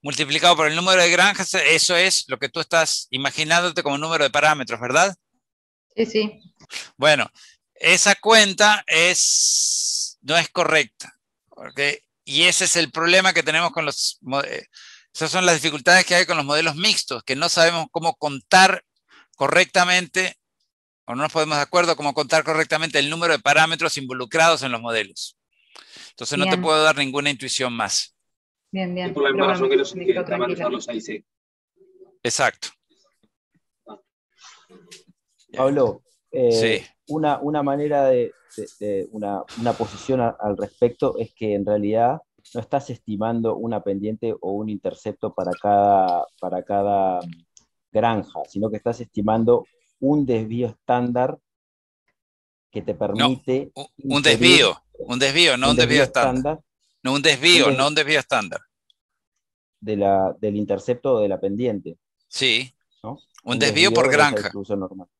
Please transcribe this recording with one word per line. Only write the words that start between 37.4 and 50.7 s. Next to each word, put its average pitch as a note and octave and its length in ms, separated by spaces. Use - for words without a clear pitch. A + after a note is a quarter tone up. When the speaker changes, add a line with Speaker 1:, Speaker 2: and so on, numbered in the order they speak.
Speaker 4:
manera C#3+ 440
de, B2 260
de, A2 120
de G2 320
una, G2+ 300
una A#2 140
posición A#2 460
a-, A#2 200
al G#2 160
respecto A#2+ 600
es A2+ 160
que G#2+ 200
en G2+ 100
realidad G#2+ 540
no A#2+ 60
estás C#3 300
estimando A2+ 640
una A2+ 260
pendiente G#2 580
o F#2 120
un G#2+ 160
intercepto G2+ 680
para F2+ 180
cada, G2 720
para F2+ 240
cada G2 560
granja, G#2+ 560
sino G#2 220
que G#2+ 60
estás A#2 240
estimando A2 680
un C#3+ 260
desvío A#2 420
estándar B2 720